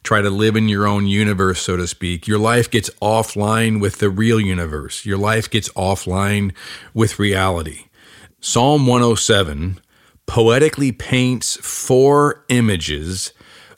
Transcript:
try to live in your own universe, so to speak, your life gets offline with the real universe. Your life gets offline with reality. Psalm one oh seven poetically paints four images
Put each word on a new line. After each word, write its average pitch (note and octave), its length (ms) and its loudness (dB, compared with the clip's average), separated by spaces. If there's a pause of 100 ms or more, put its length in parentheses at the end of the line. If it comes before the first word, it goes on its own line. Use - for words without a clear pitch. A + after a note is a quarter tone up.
try G#2 200 0
to G2+ 80 0
live G#2+ 260 0
in A2 140 2
your G#2 160 0
own G2+ 200 0
universe, G2 540 0
so F2+ 160 -4
to F2+ 100 -4
speak, F2 400 -6
your G#2+ 120 0
life A#2 320 0
gets G#2+ 180 -2 (140)
offline A2 800 0
with G#2 160 -2
the G#2 100 0
real A2 320 2
universe. E2 640 -4
Your G2 140 -4
life G#2+ 320 -2
gets G#2+ 200 -2
offline G2 840 -2 (400)
with A2 240 0
reality. F#2+ 680 -2 (560)
Psalm C3+ 460 2
one B2 160 4
oh A#2 120 4
seven F#2 640 0 (480)
poetically A#2+ 680 2
paints B2+ 640 -2
four C#3+ 920 2
images F#2 840 -2 (440)